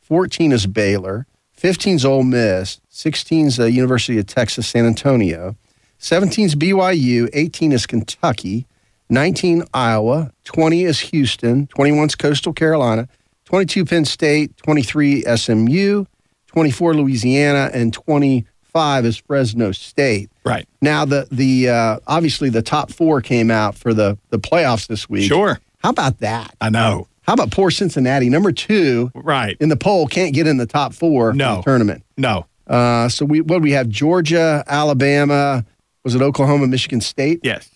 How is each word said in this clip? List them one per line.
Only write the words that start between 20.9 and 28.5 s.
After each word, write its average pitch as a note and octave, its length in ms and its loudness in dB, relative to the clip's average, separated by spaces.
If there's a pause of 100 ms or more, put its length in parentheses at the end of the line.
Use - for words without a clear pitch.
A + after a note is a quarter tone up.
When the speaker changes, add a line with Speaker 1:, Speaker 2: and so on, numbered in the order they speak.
Speaker 1:
the, C#3 240 -2
the, B2+ 400 2
uh, A2+ 360 0
obviously D3 440 0
the A2+ 100 0
top D3 320 -4
four D#3 300 0
came A#2 280 0
out G#2+ 260 0
for A#2 180 -2
the, G#2 240 0 (100)
the A#2 100 -2
playoffs C3 500 0
this A2 200 -8
week. G2+ 200 -2
Speaker 2:
Sure. F3+ 300 0 (200)
Speaker 1:
How G3 120 -2
about C3+ 280 -2
that? A2 420 -6
Speaker 2:
I A2+ 80 -2
know. A2 400 0 (140)
Speaker 1:
How F#3+ 100 -2
about A#2+ 180 0
poor F#3+ 200 2
Cincinnati, C3+ 580 0
number E3+ 240 2